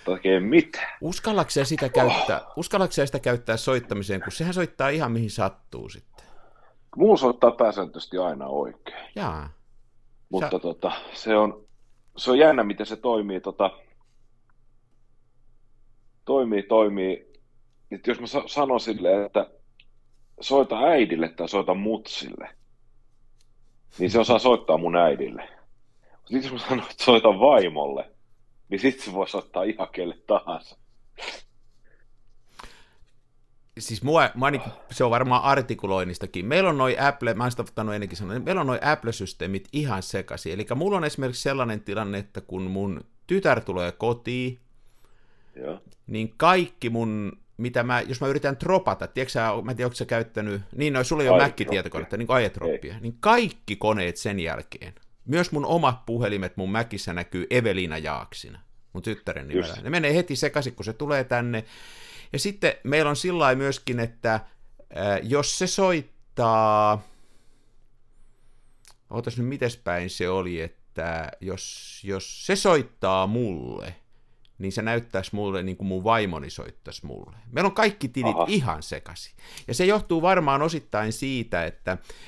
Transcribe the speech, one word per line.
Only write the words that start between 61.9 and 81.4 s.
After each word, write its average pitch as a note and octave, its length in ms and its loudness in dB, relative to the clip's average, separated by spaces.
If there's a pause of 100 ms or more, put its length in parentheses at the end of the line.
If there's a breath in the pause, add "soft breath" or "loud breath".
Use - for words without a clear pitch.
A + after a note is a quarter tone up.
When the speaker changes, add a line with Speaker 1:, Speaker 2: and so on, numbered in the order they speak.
Speaker 2:
Ja C#3 60 -4
sitten G3+ 340 0 (100)
meillä D3 260 2
on D3 60 0
sillä F3+ 240 -2
lailla C3 180 6
myöskin, C3 420 -2
että, A#2 340 -2
äh, - 920 -4
jos C#3+ 340 0
se F#3 100 -2
soittaa, A2 1300 2 (2000 soft breath)
ootas A#2+ 280 -6
nyt, A#2+ 100 -2
mites B2+ 300 -2
päin F2 320 -4
se F2+ 200 -4
oli, F2+ 320 -2
että E2 720 -8 (100)
jos, - 640 -12
jos F#2+ 400 -8
se G3 100 2
soittaa A2+ 720 2
mulle, E2 680 -4 (640)
niin F#2+ 140 -6
se A2 100 -4
näyttäisi A2+ 540 -4
mulle G2 280 -2
niin F#2 140 -6
kuin G2 100 -6
mun F#2 160 -4
vaimoni F#2+ 460 0
soittaisi - 560 -16
mulle. A1+ 300 -14 (160)
Meillä D#3+ 160 0
on F#3+ 80 -2
kaikki G#3 320 0
tilit A#2+ 280 0
Speaker 1:
Aha. E3+ 140 4
Speaker 2:
ihan A#2 340 0
sekaisin. - 520 -12 (320 loud breath)
Ja C3+ 60 -6
se F3+ 120 2
johtuu F#3+ 360 2
varmaan D#3 400 4
osittain A2+ 520 -2
siitä, A#2 520 -4